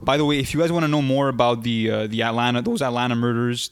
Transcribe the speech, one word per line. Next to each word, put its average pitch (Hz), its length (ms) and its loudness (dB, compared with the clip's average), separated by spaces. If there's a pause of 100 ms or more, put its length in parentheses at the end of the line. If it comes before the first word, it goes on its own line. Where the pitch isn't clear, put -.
by 135 160 2
the 151 80 2
way, 147 140 2
if 131 140 -4
you 147 60 0
guys 165 120 2
wanna 165 180 2
know 151 120 2
more 135 280 2
about 120 340 2
the, 113 260 0
uh, 107 180 -2
the 110 160 -2
Atlanta, 120 380 0
those 233 220 -4
Atlanta 123 320 -2
murders 120 560 -2